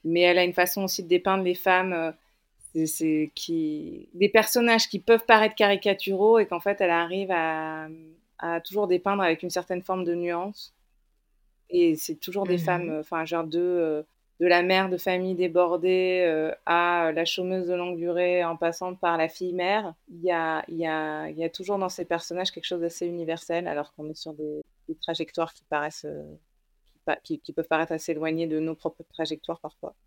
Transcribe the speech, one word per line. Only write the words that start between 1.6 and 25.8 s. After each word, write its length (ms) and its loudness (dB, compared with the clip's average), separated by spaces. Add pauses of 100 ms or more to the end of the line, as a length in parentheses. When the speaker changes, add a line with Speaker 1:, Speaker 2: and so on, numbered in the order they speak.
Speaker 1:
euh, 180 -4 (640)
c'est, 140 -2
c'est 460 -2
qui... 800 -6
des 140 2
personnages 640 4
qui 100 -6
peuvent 260 4
paraître 300 6
caricaturaux 840 4
et 60 4
qu'en 140 -4
fait, 220 0
elle 100 2
arrive 400 -2
à, 560 -4 (520)
à 200 -2
toujours 280 -2
dépeindre 360 2
avec 200 2
une 60 -6
certaine 320 -4
forme 220 -4
de 100 -2
nuance. 640 -6 (920)
Et 260 4
c'est 200 -8
toujours 300 -4
des 120 2
Speaker 2:
Mhm. 20 0
Speaker 1:
femmes, 300 0
euh, 140 -4
'fin, 200 -4
genre 220 -2
de, 140 -2
euh, 440 0 (380)
de 60 4
la 160 6
mère 260 4
de 80 0
famille 360 0
débordée, 920 2
euh, 240 0 (140)
à 500 2
la 80 0
chômeuse 440 -2
de 60 -2
longue 220 -4
durée 480 0
en 140 -2
passant 360 -2
par 240 0
la 120 0
fille 240 -6
mère. 420 -2 (140)
Il 120 -16
y 100 0
a, 360 0
il 80 -10
y 100 -2
a, 440 -4
il 80 -10
y 80 -4
a 40 -2
toujours 280 -4
dans 100 0
ces 160 -8
personnages 480 -4
quelque 140 -14
chose 160 -4
d'assez 260 -4
universel 580 -4
alors 280 -6
qu'on 160 -12
est 40 -10
sur 200 -14
des, 280 -8 (280)
des 60 -6
trajectoires 580 -6
qui 100 -20
paraissent, 400 -4